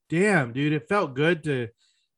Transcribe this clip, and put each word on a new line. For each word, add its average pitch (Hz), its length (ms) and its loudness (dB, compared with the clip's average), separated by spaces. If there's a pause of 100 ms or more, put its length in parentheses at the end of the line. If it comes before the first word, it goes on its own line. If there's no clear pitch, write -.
damn, 165 440 2
dude, 147 180 0
it 151 160 -4
felt 190 260 0
good 151 300 0
to, 131 240 -4 (500)